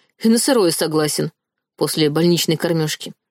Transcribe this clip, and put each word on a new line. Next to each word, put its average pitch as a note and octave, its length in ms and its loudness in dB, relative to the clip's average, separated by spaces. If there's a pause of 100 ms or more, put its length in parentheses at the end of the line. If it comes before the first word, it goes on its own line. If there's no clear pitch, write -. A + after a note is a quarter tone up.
(200)
и A3+ 100 0
на A3+ 80 4
сырое A#3 320 2
согласен D#3 640 -2 (440)
после D3+ 360 0
больничной E3 440 2
кормежки. D#3+ 580 -4 (180)